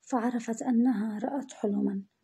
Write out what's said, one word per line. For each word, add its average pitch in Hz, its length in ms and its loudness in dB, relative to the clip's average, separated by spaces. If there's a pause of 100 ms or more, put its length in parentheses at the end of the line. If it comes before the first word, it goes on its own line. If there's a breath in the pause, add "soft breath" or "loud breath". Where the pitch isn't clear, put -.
فعرفت 233 600 -2
أنها 226 580 2
رأت 269 340 -4
حلما، 202 500 -2 (200 soft breath)